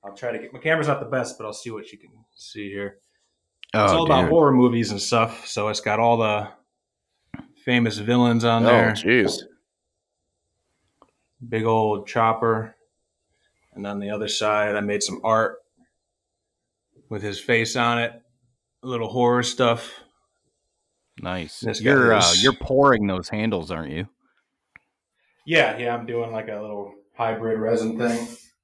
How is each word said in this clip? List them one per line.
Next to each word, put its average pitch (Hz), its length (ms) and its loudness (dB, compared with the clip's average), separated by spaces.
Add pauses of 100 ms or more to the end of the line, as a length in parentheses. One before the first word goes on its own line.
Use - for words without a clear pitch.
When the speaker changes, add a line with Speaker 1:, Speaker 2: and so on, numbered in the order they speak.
Speaker 1:
I'll 101 100 -16
try 123 160 -8
to 120 80 -8
get, - 140 -14
my 131 80 -18
camera's 156 260 0
not 143 140 0
the - 60 -10
best, 127 300 -6
but 110 80 -12
I'll 107 80 -10
see - 180 -14
what 107 200 -14
you - 80 -20
can - 120 -20 (260)
see 101 340 -14
here. 98 280 -10 (760)
It's 101 180 6
Speaker 2:
Oh, 165 60 4
Speaker 1:
all 165 80 2
about 139 160 6
Speaker 2:
dude. 151 80 2
Speaker 1:
horror 151 220 6
movies 120 400 4
and 98 100 -6
stuff, - 460 0
so 104 200 -4
it's 104 120 -4
got 107 180 -2
all 117 200 4
the 107 300 -2 (1160)
famous 117 340 0
villains 117 460 2
on 117 200 2
Speaker 3:
Oh, 113 40 6
Speaker 1:
there. 113 240 4
Speaker 3:
jeez. 107 500 0 (2000)
Speaker 1:
Big 113 180 -4
old 110 420 2
chopper. 113 680 0 (1000)
And 101 120 -10
on 101 120 -8
the 101 120 -8
other 104 180 -6
side, 107 480 -2
I 104 40 -2
made 101 220 -2
some - 220 -8
art 110 340 0 (1500)
with 104 140 -10
his 104 180 -8
face 113 360 -2
on 120 220 0
it. 117 240 -6 (600)
A 127 40 -16
little 117 220 -6
horror 123 340 2
stuff. 117 500 0 (1300)
Speaker 2:
Nice. 90 400 -10
Speaker 1:
This 113 200 -6
guy 113 100 2
Speaker 2:
You're, 127 240 6
uh, 104 40 4 (140)
Speaker 1:
is 95 100 2
Speaker 2:
you're 131 100 4
pouring 131 540 2
those 92 220 -4
handles, 110 420 -4
aren't 80 220 -8
you? 95 160 -6 (1400)
Speaker 1:
Yeah, 143 300 2
yeah, 120 180 -4
I'm 117 120 -8
doing, 117 260 -4
like, 110 160 -6
a 104 120 -8
little 104 340 -10 (220)
hybrid 113 420 -2
resin 113 400 -2
thing. 117 300 -2 (360)